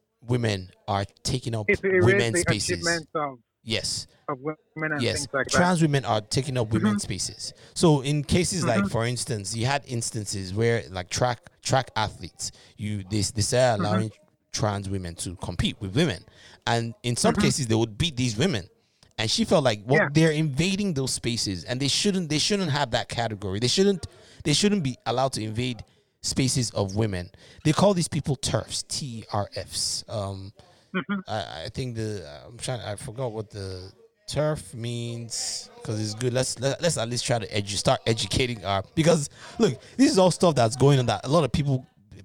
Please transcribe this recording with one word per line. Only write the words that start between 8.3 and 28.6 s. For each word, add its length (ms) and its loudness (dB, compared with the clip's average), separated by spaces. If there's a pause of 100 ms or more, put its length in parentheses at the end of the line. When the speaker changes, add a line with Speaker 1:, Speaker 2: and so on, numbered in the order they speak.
Speaker 1:
like, 160 4
Speaker 2:
Mm-hmm. 80 2
Speaker 1:
for 180 0
instance, 500 -4
you 100 0
had 200 0
instances 680 -6
where, 360 2
like, 200 -8
track, 300 0 (220)
track 340 0
athletes, 560 -4 (240)
you, 220 -4 (120)
they, 120 0
they 200 -2
started 400 2
Speaker 2:
Mm-hmm. 20 0
Speaker 1:
allowing 280 0 (400)
trans 360 -2
women 280 -6
to 200 -8
compete 440 -4
with 160 -4
women. 280 0 (400)
And 380 0
in 140 0
some 180 4
Speaker 2:
Mm-hmm. 80 2
Speaker 1:
cases, 240 2
they 80 2
would 240 0
beat 180 0
these 200 0
women. 320 0 (500)
And 100 0
she 160 2
felt 200 4
like, 200 2
well, 180 4
Speaker 2:
Yeah. 100 2
Speaker 1:
they're 180 6
invading 640 0
those 180 -2
spaces, 520 -2
and 160 -4
they 80 2
shouldn't, 400 0
they 100 0
shouldn't 320 0
have 220 0
that 160 0
category. 500 -4
They 80 0
shouldn't, 400 4 (380)
they 80 2
shouldn't 320 4
be 120 -2 (100)
allowed 260 0
to 100 -4
invade 400 -4 (400)
spaces 480 2
of 260 -2
women. 340 -2 (340)
They 80 4
call 200 6
these 160 0
people 280 -2
terfs, 520 -4